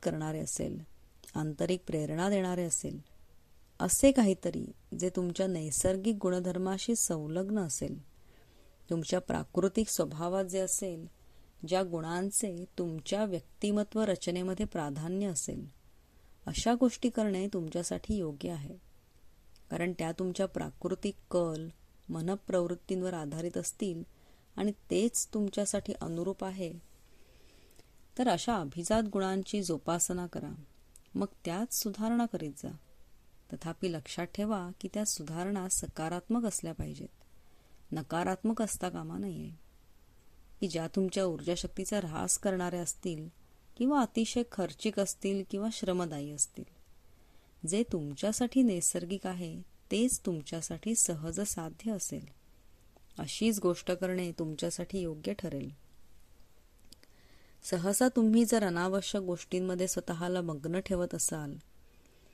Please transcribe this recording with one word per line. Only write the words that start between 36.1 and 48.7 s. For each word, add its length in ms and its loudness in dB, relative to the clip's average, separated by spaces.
असल्या 280 -2
पाहिजेत, 340 -8
नकारात्मक 680 0
असता 280 -2
कामा 280 -6
नये. 340 -6
की 80 0
ज्या 200 -2
तुमच्या 380 2
ऊर्जाशक्तीचा 720 -2
ऱ्हास 400 0
करणाऱ्या 440 0
असतील 480 -4
किंवा 240 6
अतिशय 500 2
खर्चिक 480 -2
असतील 520 0
किंवा 220 -2
श्रमदायी 580 -2
असतील. 440 -6
जे 160 4
तुमच्यासाठी 800 2
नैसर्गिक 680 2